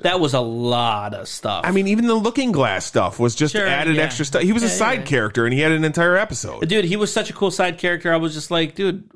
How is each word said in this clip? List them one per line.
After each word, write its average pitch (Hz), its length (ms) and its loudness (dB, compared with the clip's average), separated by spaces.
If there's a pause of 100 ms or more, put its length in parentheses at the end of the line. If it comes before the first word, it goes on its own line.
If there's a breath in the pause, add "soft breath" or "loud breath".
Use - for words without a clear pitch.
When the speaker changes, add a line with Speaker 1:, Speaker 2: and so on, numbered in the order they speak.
Speaker 1:
that 180 160 2
was 139 140 0
a 127 60 2
lot 117 720 0
of 101 120 -10
stuff. - 400 -4
Speaker 2:
I 180 60 0
mean, 196 160 2
even 220 180 2
the 226 80 4
Looking 233 380 0
Glass 110 340 0
stuff 95 320 0
was 120 160 2
just 151 200 0
Speaker 1:
Sure, 208 120 0
Speaker 2:
added 151 300 2
Speaker 1:
yeah. 156 60 2
Speaker 2:
extra 147 220 -2
stuff. - 180 0
He 185 100 4
was 233 100 2
a 233 40 2
Speaker 1:
Yeah, 185 60 0
Speaker 2:
side 220 280 0
Speaker 1:
yeah. - 60 -8
Speaker 2:
character, 117 400 0
and 120 60 2
he 131 80 0
had 156 120 4
an 156 120 2
entire 170 320 2
episode. 175 520 -4
Speaker 1:
Dude, 202 160 2
he 175 100 0
was 208 180 -2
such 220 160 -2
a - 40 -12
cool 196 180 0
side 180 280 -2
character. 175 340 -2
I 165 60 2
was 160 160 -2
just 151 180 -8
like, 165 240 0
"Dude, 190 260 -2 (140)